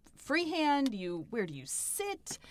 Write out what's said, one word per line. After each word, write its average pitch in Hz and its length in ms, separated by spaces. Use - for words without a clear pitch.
freehand? 294 760
Do 208 40
you, 175 340
where 220 160
do 160 80
you 131 120
sit? - 720